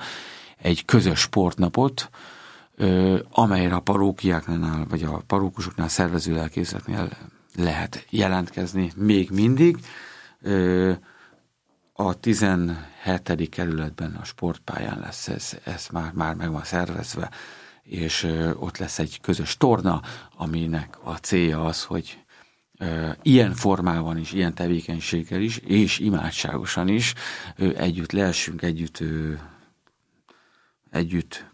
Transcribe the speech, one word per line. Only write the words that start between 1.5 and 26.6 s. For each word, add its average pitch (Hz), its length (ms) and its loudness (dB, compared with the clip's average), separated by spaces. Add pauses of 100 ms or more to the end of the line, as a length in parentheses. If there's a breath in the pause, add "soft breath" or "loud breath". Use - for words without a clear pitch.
ö, 92 440 4 (120)
amelyre 92 440 4
a 90 40 2
parókiáknál, 87 1080 0
vagy 80 140 -2
a 76 240 -4
parókusoknál, 90 600 -2
szervező 85 460 0
lelkészeknél 87 760 -4 (460)
lehet 85 540 -2
jelentkezni 92 880 0
még 98 360 4
mindig. 127 460 6 (640 loud breath)
Ö, 92 500 4 (1000 soft breath)
a 92 260 -2
tizenhetedik 87 1300 0
kerületben 80 680 -4
a 82 80 -12
sportpályán - 760 -6
lesz - 280 -10
ez, - 360 -6
ez - 280 -10
már, 82 220 -6
már 80 220 -2
meg 82 160 -4
van 76 120 -6
szervezve, 87 680 -4 (520 loud breath)
és, 82 400 -4
ö, 82 300 0
ott - 240 -8
lesz - 220 -8
egy 80 220 -4
közös 82 360 -2
torna, 92 440 4 (360 loud breath)
aminek 80 680 -4
a 80 100 -8
célja 80 520 0
az, 80 180 -2
hogy, - 360 -8 (580 soft breath)
ö, 80 320 -4 (120)
ilyen 117 320 8
formában 85 640 0
is, 80 140 -6
ilyen 90 220 0
tevékenységgel 85 880 -2
is, 113 160 -2
és 104 420 4
imádságosan 85 880 -2